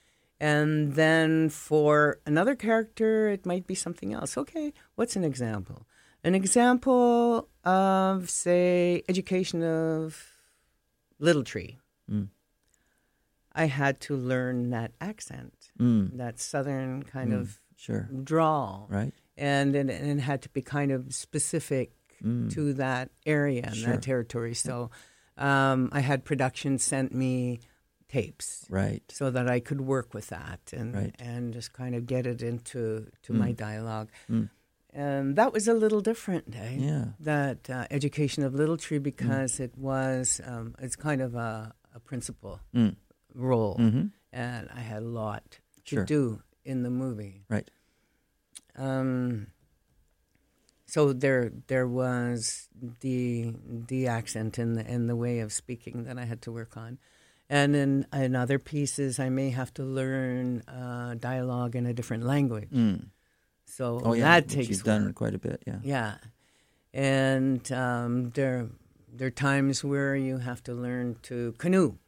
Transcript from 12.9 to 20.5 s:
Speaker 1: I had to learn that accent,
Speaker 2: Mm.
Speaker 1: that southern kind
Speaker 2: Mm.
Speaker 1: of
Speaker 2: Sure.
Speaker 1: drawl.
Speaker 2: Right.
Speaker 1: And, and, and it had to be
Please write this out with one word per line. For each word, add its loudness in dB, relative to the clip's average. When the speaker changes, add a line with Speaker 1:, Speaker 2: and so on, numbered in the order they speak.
Speaker 1:
I 2
had 0
to -4
learn 0
that -4
accent, -12
Speaker 2:
Mm. 4
Speaker 1:
that -8
southern -4
kind -4
Speaker 2:
Mm. 0
Speaker 1:
of -10
Speaker 2:
Sure. -6
Speaker 1:
drawl. 0
Speaker 2:
Right. -2
Speaker 1:
And, 2
and, 0
and -2
it 0
had -2
to -16
be -4